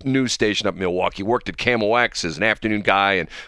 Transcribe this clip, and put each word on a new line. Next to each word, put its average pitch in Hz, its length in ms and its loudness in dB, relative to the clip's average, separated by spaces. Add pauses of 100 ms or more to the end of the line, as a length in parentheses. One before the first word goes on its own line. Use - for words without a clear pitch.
news 131 300 0
station 107 320 0
up 95 80 -2
in 87 60 -8
Milwaukee, 92 420 -2
worked 117 260 -2
at 185 80 -8
K - 160 0
M 117 100 2
O 107 120 2
X 120 280 0
as 80 140 -4
an 82 60 -4
afternoon 107 400 0
guy 98 320 4
and 85 160 -2 (180)